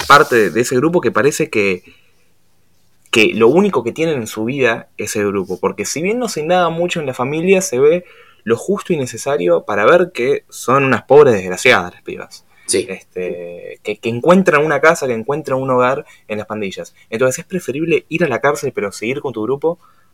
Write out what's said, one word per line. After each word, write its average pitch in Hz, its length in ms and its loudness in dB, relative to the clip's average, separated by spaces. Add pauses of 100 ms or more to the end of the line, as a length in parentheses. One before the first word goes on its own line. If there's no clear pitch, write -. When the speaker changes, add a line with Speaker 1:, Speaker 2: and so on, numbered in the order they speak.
Speaker 1:
parte 143 280 6
de, 104 140 4
de 104 120 0
ese 123 140 -2
grupo 160 260 2
que 117 100 0
parece 135 400 0
que, 98 320 0 (1300)
que 107 240 4
lo 113 120 4
único 175 360 2
que 117 80 -6
tienen 160 240 -2
en 113 120 -6
su 110 180 -6
vida 120 520 -2
es 104 180 -6
ese 104 80 0
grupo. 95 360 -2
Porque 95 260 -4
si - 160 -6
bien 202 160 -2
no 247 120 -4
se - 100 -8
indaga 170 300 2
mucho 170 300 -4
en 147 60 -6
la 127 80 -4
familia, 165 480 0
se 123 160 -4
ve 156 280 2 (380)
lo 113 140 0
justo 190 340 -4
y 165 60 -2
necesario 139 680 -2
para 104 200 0
ver 175 260 4
que 127 380 -2
son 135 340 0
unas 127 200 0
pobres 135 320 4
desgraciadas 92 580 0
las - 80 -20
pibas. - 440 -16 (220)
Speaker 2:
Sí. 92 200 -2
Speaker 1:
Este, 87 960 -12
que, 104 140 -6
que 117 120 -6
encuentran 151 540 4
una 151 160 0
casa, 160 260 2
que 127 80 -2
encuentran 131 460 -4
un 135 120 -4
hogar 127 340 2 (240)
en 104 80 -6
las 104 100 -8
pandillas. 98 480 -8 (140)
Entonces 127 300 -2
es 165 60 -14
preferible 160 640 -4
ir - 160 -4
a 151 60 0
la 113 100 -2
cárcel 139 340 -2
pero 101 200 -6
seguir 127 260 -6
con 131 140 -6
tu 110 100 -6
grupo 143 340 -2 (360)